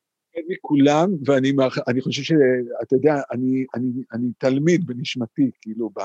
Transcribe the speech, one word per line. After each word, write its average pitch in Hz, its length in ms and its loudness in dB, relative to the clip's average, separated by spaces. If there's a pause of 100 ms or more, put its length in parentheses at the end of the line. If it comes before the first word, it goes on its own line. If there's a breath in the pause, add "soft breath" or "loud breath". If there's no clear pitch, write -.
(360)
לומד 165 140 -8
מכולם, 151 600 2 (160)
ואני 135 260 2
מאח-, 135 360 0
אני 127 120 0
חושב 123 220 -4
ש-, 160 100 -4 (500)
אתה 131 140 2
יודע, 147 180 2 (180)
אני, 131 320 -2 (100)
אני, 123 140 -4 (240)
אני 117 140 -4 (120)
תלמיד 151 480 0
בנשמתי, 123 640 -2 (100)
כאילו, 110 300 -6
ב-, 101 140 -10